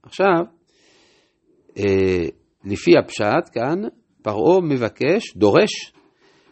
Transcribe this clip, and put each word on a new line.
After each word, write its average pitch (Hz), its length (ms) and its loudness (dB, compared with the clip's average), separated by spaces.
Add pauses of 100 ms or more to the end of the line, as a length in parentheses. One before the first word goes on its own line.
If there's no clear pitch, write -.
עכשיו, 185 420 0 (1300)
אה, 95 480 0 (380)
לפי 120 340 2
הפשט 113 540 -2
כאן, 143 300 -4 (400)
פרעה 110 380 2
מבקש, 139 760 -2
דורש, - 560 2 (580)